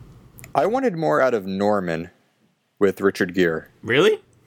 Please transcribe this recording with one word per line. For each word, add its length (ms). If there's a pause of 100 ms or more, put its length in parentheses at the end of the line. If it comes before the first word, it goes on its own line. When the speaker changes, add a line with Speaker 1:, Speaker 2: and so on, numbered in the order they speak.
(560)
Speaker 1:
I 120
wanted 280
more 240
out 140
of 120
Norman 640 (680)
with 220
Richard 320
Gere. 320 (180)
Speaker 2:
Really? 380 (260)